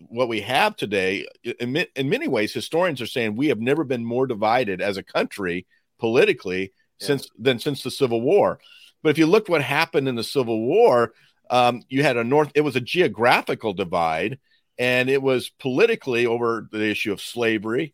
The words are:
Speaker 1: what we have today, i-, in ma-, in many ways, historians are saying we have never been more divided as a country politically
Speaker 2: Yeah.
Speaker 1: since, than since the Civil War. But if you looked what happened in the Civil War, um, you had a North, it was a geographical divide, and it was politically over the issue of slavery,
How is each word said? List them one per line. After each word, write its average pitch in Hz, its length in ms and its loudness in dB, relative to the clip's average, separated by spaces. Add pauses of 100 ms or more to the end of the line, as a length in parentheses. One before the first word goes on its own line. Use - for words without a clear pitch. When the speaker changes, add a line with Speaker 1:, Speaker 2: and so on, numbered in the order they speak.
Speaker 1:
what 120 200 -2
we 110 120 -4
have 147 340 0
today, 95 520 -2 (180)
i-, 120 160 -8
in 123 140 -4
ma-, 170 100 -2 (100)
in 135 140 -2
many 269 180 -2
ways, 107 280 -2
historians 156 480 -2
are 110 40 -6
saying 110 300 -2
we 143 120 0
have 113 120 0
never 143 240 0
been 123 180 -4
more 120 240 -2
divided 107 540 0
as 95 160 -2
a 92 60 -8
country 95 640 -4 (320)
politically 113 760 0 (280)
Speaker 2:
Yeah. - 60 -12
Speaker 1:
since, 139 220 -2 (100)
than 120 200 0
since 139 240 -6
the 127 80 -8
Civil 117 320 -2
War. 131 360 2 (440)
But 156 80 2
if 151 80 2
you 160 80 4
looked 175 240 2
what 156 120 2
happened 139 460 0
in 127 80 -2
the 110 80 -4
Civil 117 380 0
War, 127 500 4 (380)
um, 123 380 2
you 135 140 0
had 135 140 2
a 117 80 0
North, 143 300 2
it 147 80 2
was 135 140 -2
a 123 40 -2
geographical 123 920 0
divide, 87 640 -2 (400)
and 127 320 2
it 139 100 2
was 131 300 0
politically 135 760 0
over 117 460 -2
the 107 180 -2
issue 104 240 -2
of 90 80 -8
slavery, 113 720 -2